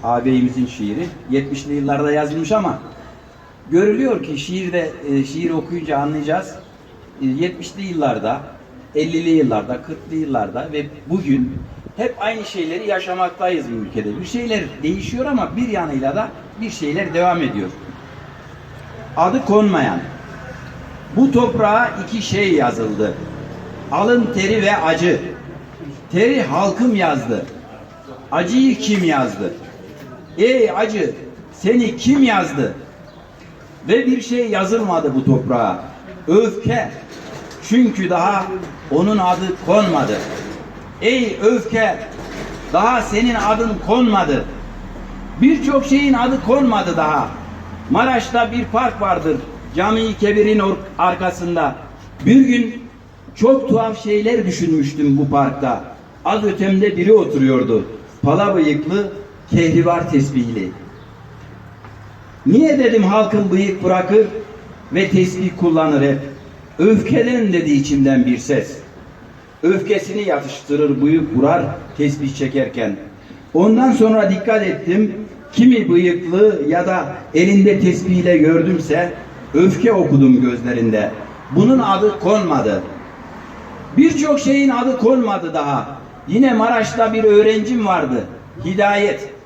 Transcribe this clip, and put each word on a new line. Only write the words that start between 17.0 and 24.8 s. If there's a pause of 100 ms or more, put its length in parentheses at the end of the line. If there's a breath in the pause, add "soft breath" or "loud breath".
devam
ediyor. (1500)
Adı
konmayan. (1160)
Bu
toprağa (160)
iki
şey
yazıldı. (800)
Alın
teri
ve
acı. (920)